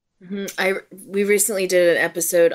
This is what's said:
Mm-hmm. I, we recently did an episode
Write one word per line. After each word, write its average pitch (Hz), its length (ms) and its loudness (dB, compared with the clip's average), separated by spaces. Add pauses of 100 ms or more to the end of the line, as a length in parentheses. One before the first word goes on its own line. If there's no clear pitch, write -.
(220)
Mm-hmm. 196 260 -10 (100)
I, 190 160 -2 (340)
we 196 160 -2
recently 196 440 0
did 175 280 4
an 123 80 0
episode 170 520 2